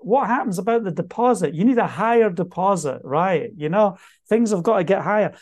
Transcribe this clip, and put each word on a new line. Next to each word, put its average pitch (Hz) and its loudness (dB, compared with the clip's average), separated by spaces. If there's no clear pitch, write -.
what 233 0
happens 220 -2
about 226 0
the 185 -4
deposit? 175 0
You 165 0
need 254 2
a 220 2
higher 214 2
deposit, 175 -2
right? 156 -2
You 151 -6
know, 196 2
things 220 2
have 180 0
got 220 2
to 175 0
get 185 2
higher. 196 0